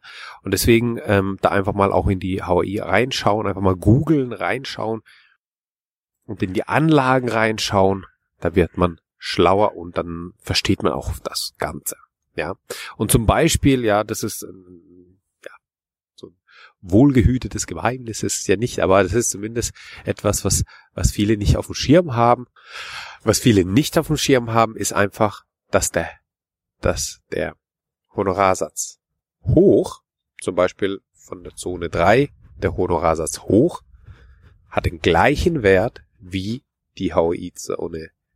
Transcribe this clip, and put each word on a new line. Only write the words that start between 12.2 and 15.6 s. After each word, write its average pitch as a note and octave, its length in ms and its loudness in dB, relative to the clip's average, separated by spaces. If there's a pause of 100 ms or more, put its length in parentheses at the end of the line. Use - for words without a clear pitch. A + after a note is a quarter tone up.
Ja, E2 180 -6 (440)
und A2 120 -2
zum A#2 140 2
Beispiel, B2+ 580 2
ja, G#2+ 220 2
das G#2 180 -8
ist, - 200 -8
ähm, F2+ 760 -20 (240)
ja, - 100 -20 (640)